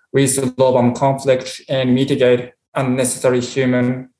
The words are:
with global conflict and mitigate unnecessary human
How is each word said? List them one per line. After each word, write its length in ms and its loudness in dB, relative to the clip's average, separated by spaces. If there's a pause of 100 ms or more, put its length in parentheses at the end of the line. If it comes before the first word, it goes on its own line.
(120)
with 460 0
global 340 4
conflict 800 -2
and 260 2
mitigate 560 2 (240)
unnecessary 640 -2
human 720 -2 (100)